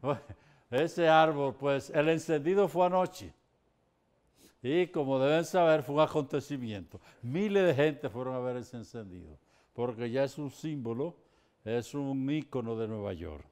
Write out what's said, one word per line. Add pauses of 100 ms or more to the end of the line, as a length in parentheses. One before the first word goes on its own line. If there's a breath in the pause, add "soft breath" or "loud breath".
bueno, (500 soft breath)
ese
árbol,
pues,
el
encendido
fue
anoche. (1300 soft breath)
Y
como
deben
saber,
fue
un
acontecimiento. (220 soft breath)
Miles
de
gente
fueron
a
ver
ese
encendido, (360 soft breath)
porque
ya
es
un
símbolo, (480 soft breath)
es
un
ícono
de
Nueva
York.